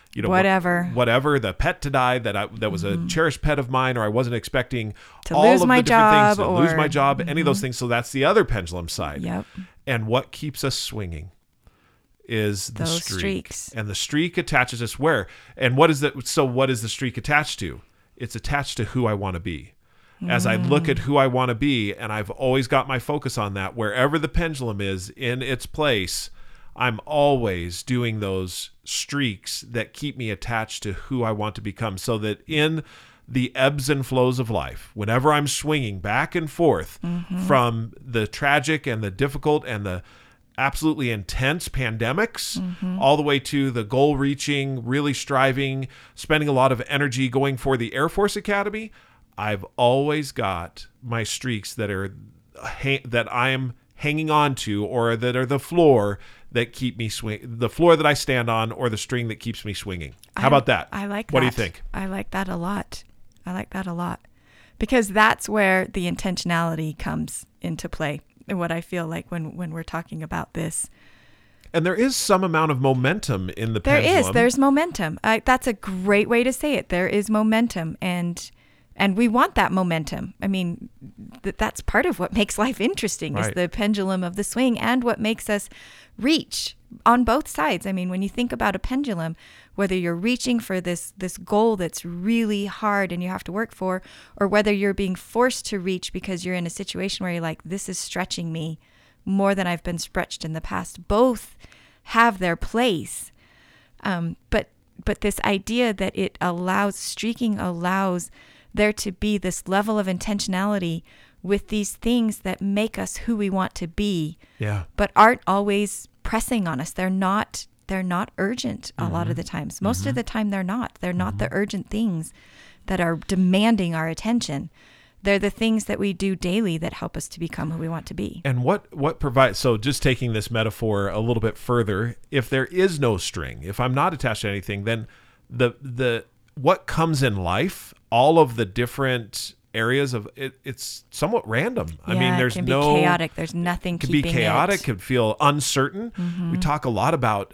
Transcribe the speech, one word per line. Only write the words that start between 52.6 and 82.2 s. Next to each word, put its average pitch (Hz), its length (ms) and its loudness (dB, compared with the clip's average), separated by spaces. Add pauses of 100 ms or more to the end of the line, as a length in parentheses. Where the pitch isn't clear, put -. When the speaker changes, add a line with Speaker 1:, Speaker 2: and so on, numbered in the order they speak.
Speaker 1:
that 117 260 -2
I'm 131 440 0 (220)
hanging 151 340 -2
on 147 240 4
to, 104 300 -2
or 117 320 2
that 123 200 0
are 131 80 2
the 135 140 0
floor 127 600 6 (340)
that 117 200 0
keep 120 240 -4
me 110 140 -4
swing, 107 320 -6
the 117 260 -2
floor 165 280 6
that 151 100 4
I 147 80 6
stand 127 340 0
on, 113 240 0
or 120 160 -2
the 107 80 -2
string 120 320 -4
that 110 80 -6
keeps - 260 -8
me 104 120 -6
swinging. 87 400 -8 (240)
How 190 60 2
Speaker 2:
I, - 20 6
Speaker 1:
about 139 200 6
that? 107 240 2
Speaker 2:
I 196 160 -6
like 104 260 -6
Speaker 1:
What 131 80 4
do 127 60 4
you 120 40 2
Speaker 2:
that. - 60 -4
Speaker 1:
think? 95 260 -4 (100)
Speaker 2:
I 190 140 -4
like 196 240 -6
that 190 180 -2
a 180 80 -4
lot. 185 480 -6 (400)
I 180 80 -6
like 190 180 -6
that 190 160 -6
a 175 60 -6
lot, 175 280 -4 (580)
because 220 300 2
that's 214 420 4
where 190 360 4
the 180 240 -2
intentionality 165 880 -2
comes - 460 -6 (160)
into 165 300 -6
play. 147 300 -4 (280)
And 185 100 -2
what 170 140 -2
I 170 80 -4
feel 170 260 -6
like 165 240 -8
when, 165 260 -8
when 170 160 -8
we're 165 100 -8
talking 160 400 -10
about - 320 -8
this. 165 340 -6 (840)
Speaker 1:
And 165 100 2
there 180 120 0
is 254 200 2
some 190 280 2
amount 156 260 2
of 131 100 0
momentum 131 720 2
in 113 240 -2
the 107 60 -2
Speaker 2:
There 285 200 4
Speaker 1:
pendulum. 302 280 4
Speaker 2:
is. 190 40 0
There's 240 260 4
momentum. 277 640 2
I, 220 200 2
that's 262 220 2
a 240 80 2
great 196 540 2
way 233 160 4
to 262 80 2
say 294 220 -2
it. - 140 -2
There 180 200 0
is 208 200 0
momentum, 214 720 2
and, 175 480 -4 (460)
and 196 220 0
we 240 100 6
want 254 300 2
that 196 160 2
momentum. 170 680 -2
I 196 60 -4
mean, 185 420 -2 (540)
th-, 196 160 -6
that's - 220 -2
part 233 260 2
of 285 140 0